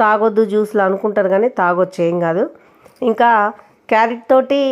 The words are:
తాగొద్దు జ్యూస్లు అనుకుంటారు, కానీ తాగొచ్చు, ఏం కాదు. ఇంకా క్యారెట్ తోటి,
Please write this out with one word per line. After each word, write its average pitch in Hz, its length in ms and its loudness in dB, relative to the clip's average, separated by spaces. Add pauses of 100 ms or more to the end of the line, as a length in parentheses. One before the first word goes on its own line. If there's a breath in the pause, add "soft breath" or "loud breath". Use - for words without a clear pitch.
తాగొద్దు 214 380 2 (140)
జ్యూస్లు 208 340 0
అనుకుంటారు, 196 480 -2
కానీ 233 140 0 (100)
తాగొచ్చు, 180 380 0 (100)
ఏం 175 80 -2 (100)
కాదు. 170 160 -2 (680 soft breath)
ఇంకా 233 200 2 (640 loud breath)
క్యారెట్ 233 400 -2
తోటి, 262 280 2 (100)